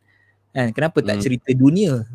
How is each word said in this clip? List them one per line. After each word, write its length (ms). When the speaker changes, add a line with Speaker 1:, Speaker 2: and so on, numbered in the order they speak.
Speaker 1:
Kan, 240
kenapa 240
tak 220
Speaker 2:
Hmm. 20
Speaker 1:
cerita 320
dunia? 480